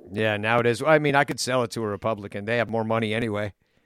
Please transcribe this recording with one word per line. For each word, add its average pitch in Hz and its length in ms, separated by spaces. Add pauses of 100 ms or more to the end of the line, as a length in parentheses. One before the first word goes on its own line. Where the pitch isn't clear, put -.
(120)
Yeah, 107 260
now 110 220
it 117 60
is. 120 160
I 156 160
mean, 147 160
I 143 120
could 131 140
sell 127 220
it 117 100
to 113 120
a 107 40
Republican. 101 580
They 113 120
have 110 120
more 113 140
money 110 300
anyway. 107 400 (320)